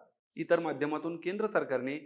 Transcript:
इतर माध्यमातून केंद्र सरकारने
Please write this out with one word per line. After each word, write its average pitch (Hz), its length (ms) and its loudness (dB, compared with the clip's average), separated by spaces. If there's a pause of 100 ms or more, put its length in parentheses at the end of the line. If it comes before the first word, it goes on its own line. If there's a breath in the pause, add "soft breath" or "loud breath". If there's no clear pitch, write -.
(360)
इतर 170 240 4
माध्यमातून 151 560 -2
केंद्र 196 300 -2
सरकारने 139 600 0